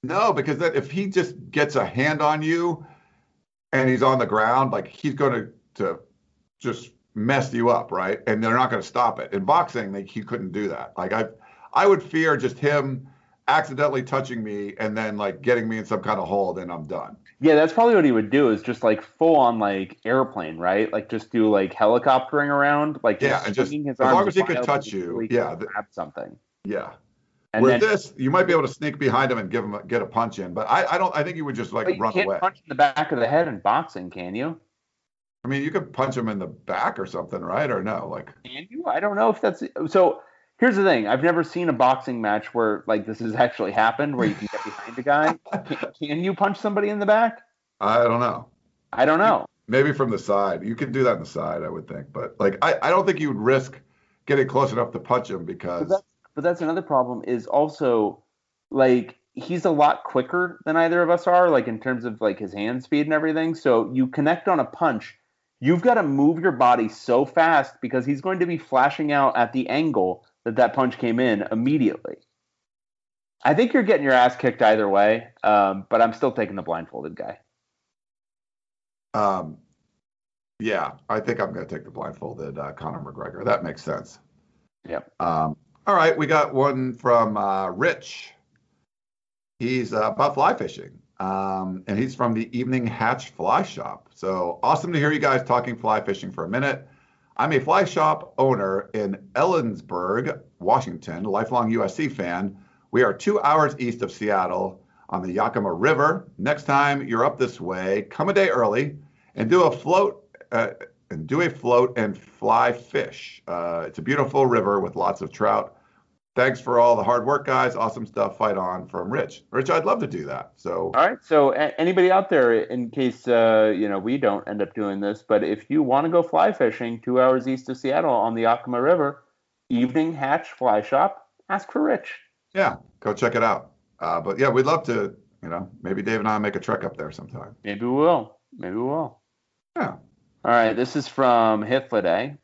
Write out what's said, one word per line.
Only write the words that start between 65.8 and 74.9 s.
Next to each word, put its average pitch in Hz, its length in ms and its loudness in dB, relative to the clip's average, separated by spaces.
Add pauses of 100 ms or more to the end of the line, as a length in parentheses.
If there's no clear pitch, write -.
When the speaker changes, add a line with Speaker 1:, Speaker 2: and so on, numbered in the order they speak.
Speaker 2:
gotta 233 200 4
move 147 380 2
your 180 120 2
body 123 360 4
so 127 360 0
fast 139 560 2
because 127 240 -2
he's 139 160 -4
going 185 200 -4
to 175 60 2
be 170 120 -4
flashing 143 540 0
out 139 240 2
at 120 160 2
the 127 160 -4
angle 117 560 -2 (200)
that 113 120 -2
that 120 180 4
punch 127 240 0
came 117 220 -2
in 110 320 2
immediately. 117 640 0 (1300)
I 147 80 4
think 233 180 4
you're 247 100 4
getting 185 220 4
your 135 100 4
ass 127 220 6
kicked 123 260 0
either 110 260 6
way, 104 400 4 (140)